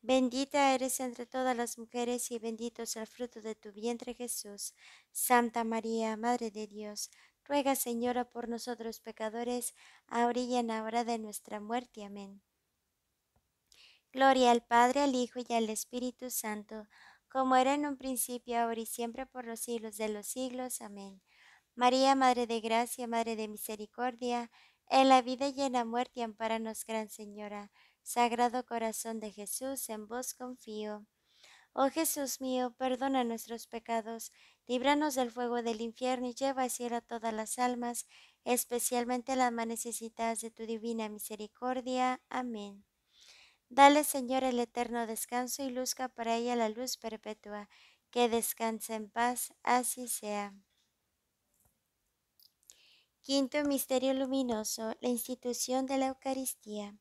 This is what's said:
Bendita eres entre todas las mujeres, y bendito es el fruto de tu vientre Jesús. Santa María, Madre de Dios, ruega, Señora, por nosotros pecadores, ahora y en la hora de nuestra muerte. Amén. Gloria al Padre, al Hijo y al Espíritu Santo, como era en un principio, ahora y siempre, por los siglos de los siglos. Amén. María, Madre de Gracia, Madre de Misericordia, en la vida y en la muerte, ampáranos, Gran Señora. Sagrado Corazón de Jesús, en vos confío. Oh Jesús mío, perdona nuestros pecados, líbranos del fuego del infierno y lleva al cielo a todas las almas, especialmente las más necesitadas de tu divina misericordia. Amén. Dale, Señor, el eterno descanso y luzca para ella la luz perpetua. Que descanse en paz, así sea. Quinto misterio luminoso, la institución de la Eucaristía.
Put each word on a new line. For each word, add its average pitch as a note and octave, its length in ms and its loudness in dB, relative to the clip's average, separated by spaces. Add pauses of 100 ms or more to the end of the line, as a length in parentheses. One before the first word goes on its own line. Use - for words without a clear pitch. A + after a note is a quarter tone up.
Bendita C4 720 4
eres B3+ 260 0
entre B3 260 -6
todas B3+ 300 0
las A#3 220 -4
mujeres, A#3+ 540 -2
y A#3+ 60 -4
bendito A3+ 460 -6
es A3+ 140 -6
el A3 100 -8
fruto A#3+ 340 -10
de G#3+ 140 -6
tu G#3+ 160 -16
vientre A3+ 420 -6
Jesús. A3 600 -10 (400)
Santa A#3+ 500 4
María, A3+ 540 -2
Madre A#3 340 0
de G#3+ 160 -10
Dios, G#3 420 -10 (360)
ruega, C#4 300 2
Señora, A#3+ 500 0
por A#3+ 240 -10
nosotros A#3 500 -6
pecadores, A#3 760 -6 (340)
ahora A#3+ 340 2
y B3 140 0
en A#3+ 120 2
la A3 160 -4
hora A3+ 220 0
de A#3 140 -2
nuestra G#3+ 420 -10
muerte. A3+ 420 -6
Amén. G3+ 380 -14 (1700)
Gloria C4 400 6
al A#3 140 4
Padre, B3 360 6
al C#4 140 4
Hijo B3 320 -2
y A#3+ 60 -4
al A3+ 160 2
Espíritu B3 600 -6
Santo, G#3+ 580 -8 (420)
como C4 260 4
era C4 180 6
en D4 120 0
un C#4+ 120 -4
principio, B3 640 -4
ahora A#3 220 0
y A3 40 -6
siempre, A#3 400 -6
por B3+ 200 -14
los A3+ 160 -8
siglos A3 360 -6
de A3 120 -2
los G#3 180 -6
siglos. B3+ 540 -6
Amén. G3 400 -16 (540)
María, C4 380 8
Madre B3+ 320 6
de A3+ 160 -2
Gracia, A#3 460 0
Madre A#3 280 0
de G#3+ 120 -6
Misericordia, A#3+ 1040 -4 (360)
en C4+ 220 8
la C4 120 10
vida B3+ 260 -2
y C4+ 140 -4
en C4+ 120 0
la A#3+ 120 2
muerte, A#3+ 360 -4
ampáranos, A3 640 -4
Gran A3 240 -4
Señora. G#3 640 -12 (320)
Sagrado A#3+ 600 2
Corazón A3+ 560 -4
de G#3+ 100 -8
Jesús, C4 580 -8
en G#3+ 180 -8
vos B3 260 -6
confío. G#3+ 720 -8 (680)
Oh C4+ 180 2
Jesús C#4+ 520 -2
mío, B3+ 360 -2
perdona C4 460 2
nuestros A3+ 420 -4
pecados, A3+ 680 -4 (360)
líbranos C#4 480 2
del B3 160 0
fuego A#3+ 320 -2
del A3+ 180 -2
infierno B3 460 -2
y A#3+ 80 -6
lleva C4 280 0
al B3 60 -2
cielo A#3+ 280 -4
a A3+ 40 -4
todas A3+ 320 -6
las G#3+ 240 -6
almas, A#3+ 480 0 (380)
especialmente A#3+ 920 0
las B3+ 180 4
más A#3 140 -2
necesitadas A3+ 720 -4
de A3+ 100 -8
tu A3+ 140 -10
divina A3+ 440 -4
misericordia. B3+ 1200 -4
Amén. G#3 560 -8 (840)
Dale, C#4+ 340 10
Señor, C4 400 0
el B3+ 160 2
eterno A#3 480 -2
descanso A#3+ 560 -4
y C4+ 60 -2
luzca B3+ 400 -4
para A3+ 260 -2
ella A#3+ 200 0
la A3+ 140 2
luz A#3+ 280 -6
perpetua. G#3+ 720 -10 (420)
Que A#3+ 180 4
descanse A3+ 640 -2
en G#3+ 160 -6
paz, A#3+ 440 -2 (100)
así B3 440 0
sea. G#3 460 -6 (2750)
Quinto C#4 400 2
misterio C4+ 500 2
luminoso, B3 840 -2
la B3 100 -2
institución B3 800 -2
de C4+ 100 0
la C4 100 2
Eucaristía. B3+ 920 -6